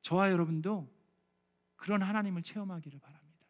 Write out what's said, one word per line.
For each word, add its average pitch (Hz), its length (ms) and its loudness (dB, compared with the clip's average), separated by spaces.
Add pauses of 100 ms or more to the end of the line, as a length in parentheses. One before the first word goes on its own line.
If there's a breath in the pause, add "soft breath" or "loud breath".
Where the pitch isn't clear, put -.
저와 190 260 4
여러분도 170 560 0 (880)
그런 202 260 0
하나님을 196 400 0
체험하기를 170 580 -10
바랍니다. - 500 -20